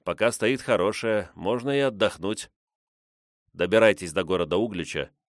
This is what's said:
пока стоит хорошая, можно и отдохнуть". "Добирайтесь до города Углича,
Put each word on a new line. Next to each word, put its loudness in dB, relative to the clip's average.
пока 0
стоит -2
хорошая, 0
можно -2
и 0
отдохнуть". -2
"Добирайтесь 4
до 0
города 0
Углича, -4